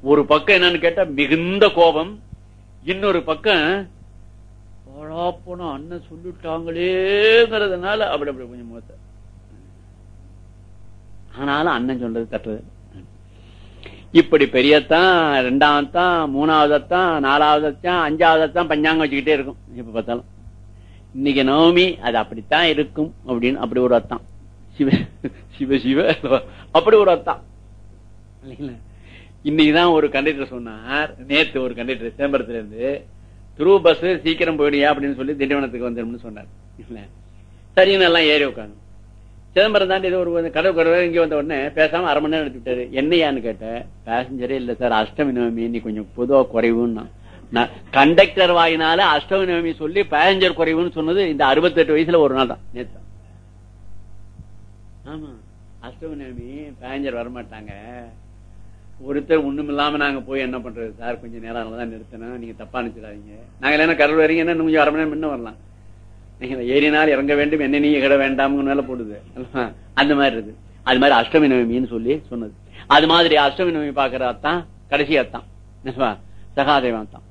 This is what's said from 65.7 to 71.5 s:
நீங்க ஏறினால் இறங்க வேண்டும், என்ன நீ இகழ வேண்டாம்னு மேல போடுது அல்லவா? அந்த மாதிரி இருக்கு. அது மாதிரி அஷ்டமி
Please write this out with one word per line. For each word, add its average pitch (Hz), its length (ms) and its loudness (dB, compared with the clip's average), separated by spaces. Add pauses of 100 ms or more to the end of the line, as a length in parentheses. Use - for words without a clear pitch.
நீங்க 127 160 -8
ஏறினால் 147 520 2
இறங்க 143 280 2
வேண்டும், 147 240 0
என்ன 143 200 0
நீ 147 120 2
இகழ 139 260 4
வேண்டாம்னு 139 460 0
மேல 139 180 0
போடுது 120 340 -8 (200)
அல்லவா? 127 360 -8 (220)
அந்த 143 220 2
மாதிரி 139 200 2
இருக்கு. 110 200 -10 (280)
அது 127 160 2
மாதிரி 139 200 6
அஷ்டமி 147 320 4